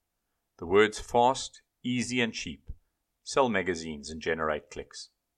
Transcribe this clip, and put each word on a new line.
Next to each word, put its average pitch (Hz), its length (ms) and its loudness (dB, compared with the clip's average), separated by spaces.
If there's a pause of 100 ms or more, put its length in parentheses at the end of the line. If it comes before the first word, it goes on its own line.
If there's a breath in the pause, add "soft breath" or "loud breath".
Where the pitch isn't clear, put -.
(580)
The 87 80 -10
words 104 340 6
fast, - 640 0 (220)
easy, 123 360 -2
and 113 120 0
cheap - 380 -12 (540)
sell 135 240 2
magazines 82 600 -2
and 80 140 -12
generate 80 480 -2
clicks. - 400 -14 (280)